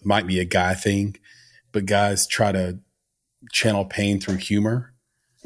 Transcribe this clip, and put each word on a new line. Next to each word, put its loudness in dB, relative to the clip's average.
might 2
be 0
a 0
guy 2
thing, 0
but -2
guys 2
try 0
to -2
channel 0
pain 0
through -4
humor. -2